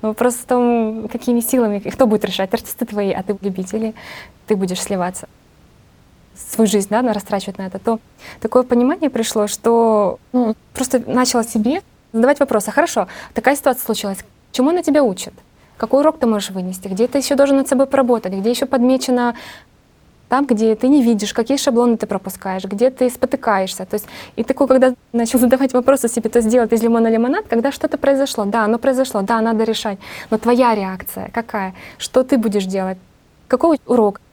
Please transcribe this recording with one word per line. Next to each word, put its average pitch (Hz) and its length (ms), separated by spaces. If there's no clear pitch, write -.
Но 220 60
вопрос 240 260
в 240 100
том, 226 680
какими 240 300
силами, 233 420
и - 80
кто - 160
будет 208 200
решать, 190 260
артисты - 320
твои, 208 260
а - 120
ты 196 180
любители, 196 540
ты 220 80
будешь 185 280
сливаться. 185 460
Свою 226 180
жизнь, 196 220
да, 214 100
на-, 240 140
растрачивать 196 420
на 202 100
это, 190 120
то 226 220
такое 247 200
понимание 254 460
пришло, 226 380
что, 220 720
ну, 233 200
просто 254 320
начала 240 360
себе 233 380
задавать 254 260
вопросы. 226 320
Хорошо, 262 380
такая 262 240
ситуация 254 260
случилась. 202 360
Чему 262 180
она 349 120
тебя 302 200
учит? 196 300
Какой 262 220
урок 311 180
ты 247 80
можешь 208 240
вынести? 185 380
Где 196 180
ты 247 100
еще 277 180
должен 277 220
над 269 120
собой 269 180
поработать? 240 480
Где 196 160
еще 247 160
подмечено 247 680
там, 269 180
где 220 280
ты 233 140
не 285 140
видишь, 214 300
какие 240 240
шаблоны 240 400
ты 220 100
пропускаешь, 190 580
где 202 260
ты 254 200
спотыкаешься? 202 760
То - 100
есть, 208 120
и - 40
такой, 269 240
когда 254 280
начал 233 260
задавать 247 340
вопросы 254 360
себе, 226 220
то 240 100
сделать 226 320
из 226 100
лимона 226 280
лимонад, 254 380
когда 233 220
что-то - 260
произошло. 269 480
Да, 214 200
оно 220 140
произошло, 254 440
да, 226 180
надо 226 240
решать. 214 340
Но 220 80
твоя 240 360
реакция 190 580
какая? 202 420
Что - 260
ты 254 140
будешь 208 280
делать? 185 320
Какой 285 400
урок? 214 340